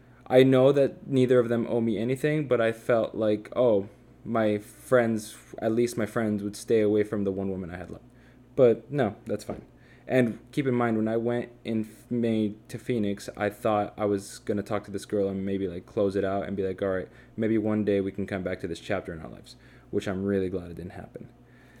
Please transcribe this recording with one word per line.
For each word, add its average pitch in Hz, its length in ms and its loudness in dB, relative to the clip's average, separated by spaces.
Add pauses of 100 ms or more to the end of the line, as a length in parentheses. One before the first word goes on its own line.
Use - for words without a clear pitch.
(280)
I 131 160 8
know 131 280 6
that 143 360 0
neither 127 320 4
of 117 100 2
them 117 180 0
owe 117 140 0
me 113 160 0
anything, 135 500 -2
but 123 140 2
I 113 100 2
felt 113 440 0
like, 107 400 0
oh, 107 340 2 (340)
my 110 360 0
friends, 113 760 0 (220)
at 113 140 0
least 117 260 0
my 113 80 -2
friends, 104 380 -2
would 104 120 -6
stay 113 260 2
away 107 200 4
from 104 220 -2
the 98 80 -2
one 98 180 -4
woman 92 220 -8
I 90 60 -10
had 87 120 -12
loved. 82 160 -16 (500)
But 120 360 4
no, 123 240 0 (100)
that's 107 180 -6
fine. - 200 -12 (440)
And 120 300 2 (140)
keep 139 160 -2
in 123 80 0
mind, 120 220 0
when 110 100 0
I 113 100 0
went 117 320 -4 (140)
in 110 180 -2
F-, - 300 -12
May 113 420 0 (140)
to - 100 -12
Phoenix, 104 580 -4
I 104 140 -2
thought 104 480 -2
I 107 80 -2
was 101 340 -2
gonna 104 220 -4
talk 104 220 -4
to - 80 -16
this 98 140 -8
girl 101 240 0
and 95 160 -6
maybe, 98 220 -2
like, 87 180 -10
close 101 300 0
it 98 100 0
out 98 220 -2
and 98 80 -6
be 95 120 -2
like, 92 140 -6
"All 98 80 0
right, 92 180 -4 (300)
maybe 110 200 2
one 107 280 0
day 101 160 2
we 95 100 -2
can 95 160 -6
come 95 160 -4
back 92 160 -6
to - 80 -8
this 82 120 -8
chapter 92 340 -6
in 80 60 -12
our 60 100 -12
lives," - 260 -20 (340)
which - 180 -4
I'm 95 180 -4
really 95 240 0
glad 90 200 -8
it 87 60 -14
didn't 87 180 -12
happen. - 360 -16 (520)